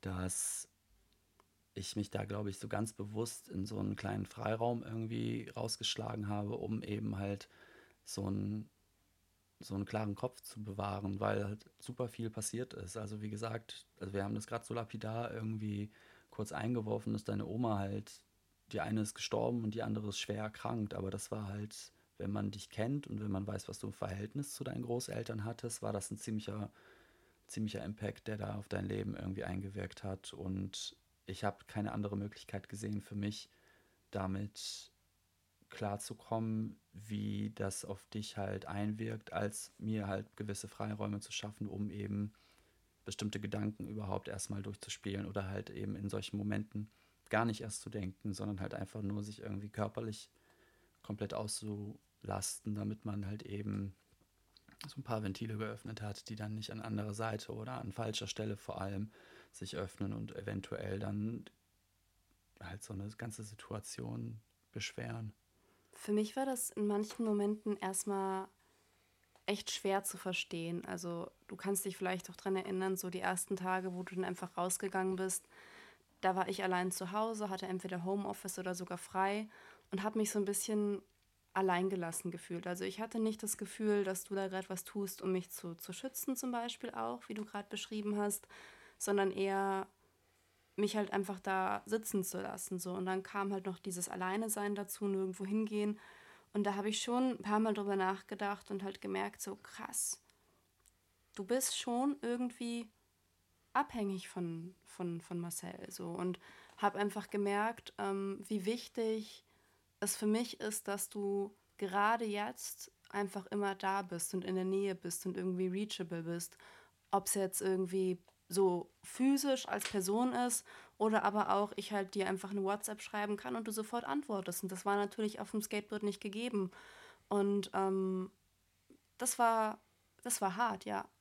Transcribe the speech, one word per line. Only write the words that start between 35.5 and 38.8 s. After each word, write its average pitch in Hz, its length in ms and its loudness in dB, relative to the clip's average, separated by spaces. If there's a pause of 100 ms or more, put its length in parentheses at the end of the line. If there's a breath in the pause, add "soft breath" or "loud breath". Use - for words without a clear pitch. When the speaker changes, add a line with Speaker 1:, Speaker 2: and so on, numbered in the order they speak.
Speaker 1:
klarzukommen, 110 1080 -2 (140)
wie 104 640 -2
das 98 300 -2
auf 98 240 -6
dich - 260 -6
halt 98 300 -2
einwirkt, 107 640 -2